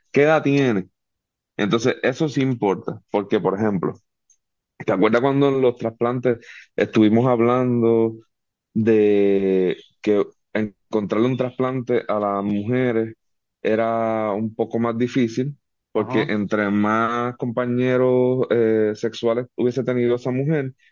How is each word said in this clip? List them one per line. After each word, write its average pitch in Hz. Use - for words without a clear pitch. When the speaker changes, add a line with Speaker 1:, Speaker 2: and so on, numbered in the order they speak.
Speaker 1:
"¿Qué 139
edad 156
tiene?". 135
Entonces, 113
eso 151
sí 135
importa, 107
porque, 104
por 95
ejemplo, 104
¿te -
acuerdas 110
cuando 139
en 135
los 123
trasplantes 120
estuvimos 110
hablando 117
de 101
que 104
encontrarle 107
un 131
trasplante 127
a 104
las 101
mujeres 113
era 110
un 110
poco 117
más 117
difícil? 123
Porque 110
Speaker 2:
Ajá. 110
Speaker 1:
entre 104
más 113
compañeros, 127
eh, 110
sexuales 117
hubiese 123
tenido 123
esa 127
mujer, 139